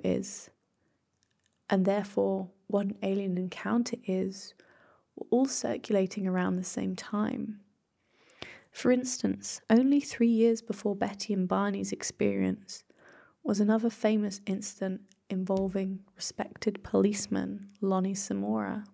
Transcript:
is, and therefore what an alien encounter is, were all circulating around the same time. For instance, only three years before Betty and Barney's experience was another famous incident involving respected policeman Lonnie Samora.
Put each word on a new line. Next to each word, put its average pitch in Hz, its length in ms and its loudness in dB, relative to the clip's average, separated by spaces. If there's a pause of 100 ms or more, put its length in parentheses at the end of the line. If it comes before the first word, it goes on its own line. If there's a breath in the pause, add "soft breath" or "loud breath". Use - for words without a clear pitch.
is, - 460 -2 (1200)
and 190 160 4
therefore 196 640 0 (160)
what 202 180 0
an 202 180 -4
alien 196 360 0
encounter 202 680 -2
is, 190 480 -4 (640 soft breath)
were - 140 -12
all 262 160 6
circulating 196 800 -2
around 185 300 0
the 185 80 -4
same 190 300 -4
time. - 680 -4 (1080 loud breath)
For - 220 2
instance, 254 800 -2
only 269 300 6
three - 280 2
years 226 320 4
before 202 340 -4
Betty 202 380 -4
and 185 160 0
Barney's 196 440 0
experience - 920 -2 (580 soft breath)
was 208 180 0
another 220 300 2
famous 208 560 0
incident 190 540 -6 (280)
involving 190 720 -2 (140)
respected - 720 -6
policeman 196 840 2 (120)
Lonnie 190 340 2
Samora. 196 800 -2